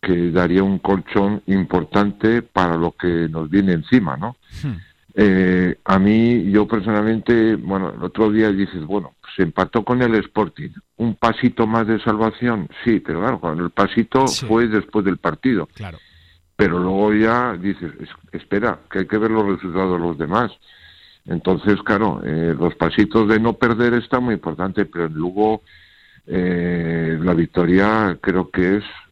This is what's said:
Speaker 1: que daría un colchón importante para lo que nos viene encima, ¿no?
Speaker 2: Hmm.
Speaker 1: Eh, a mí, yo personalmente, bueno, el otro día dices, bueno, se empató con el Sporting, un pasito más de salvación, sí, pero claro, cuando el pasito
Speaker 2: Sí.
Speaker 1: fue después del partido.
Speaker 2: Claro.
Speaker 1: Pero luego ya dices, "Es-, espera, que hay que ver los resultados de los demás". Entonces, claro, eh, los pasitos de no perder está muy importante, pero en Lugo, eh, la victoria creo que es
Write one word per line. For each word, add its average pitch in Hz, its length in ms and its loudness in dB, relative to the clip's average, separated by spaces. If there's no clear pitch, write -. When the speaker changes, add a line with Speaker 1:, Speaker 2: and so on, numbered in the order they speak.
Speaker 1:
que 87 300 0
daría 90 320 2
un 98 160 0
colchón 101 680 0
importante 101 960 0
para 87 340 0
lo 82 160 0
que 85 360 -2
nos 80 220 -6
viene 95 220 4
encima, 82 440 0
¿no? 107 200 -8
Speaker 2:
Hmm. 135 120 -4
Speaker 1:
Eh, 92 720 2
a 95 140 2
mí, 107 540 4
yo 104 160 4
personalmente, 110 880 2
bueno, 95 360 -4
el 55 120 -12
otro 104 260 0
día 110 220 2
dices, 95 340 -4
bueno, 87 300 -6
se 95 60 0
empató 92 420 0
con 123 160 0
el 117 140 2
Sporting, 104 560 -2
un 113 180 -2
pasito 120 500 0
más 110 220 0
de 110 120 0
salvación, 110 680 -2
sí, 110 160 2
pero 80 200 -6
claro, 113 200 -2
cuando 85 240 -4
el 87 60 -4
pasito 120 580 0
Speaker 2:
Sí. 120 180 -4
Speaker 1:
fue 113 220 2
después 107 360 -2
del 92 140 0
partido. 120 560 -2
Speaker 2:
Claro. 90 240 -12
Speaker 1:
Pero 90 240 2
luego 95 360 0
ya 113 420 2
dices, 90 440 -6
"Es-, - 400 -16
espera, 104 380 -2
que 95 100 -4
hay 90 60 -4
que 107 120 -2
ver 110 140 0
los 110 140 2
resultados 92 540 -2
de 85 60 -2
los 85 120 -4
demás". 98 340 -2
Entonces, 92 580 0
claro, 98 400 0
eh, 80 320 -2
los 82 200 -2
pasitos 104 520 2
de 110 120 4
no 113 140 0
perder 117 400 2
está 123 260 -2
muy 123 140 0
importante, 90 500 -4
pero 85 220 -4
en 78 80 -6
Lugo, 98 480 0
eh, 87 960 -2
la 90 120 2
victoria 92 840 2
creo 92 300 -2
que 92 280 0
es 104 60 -6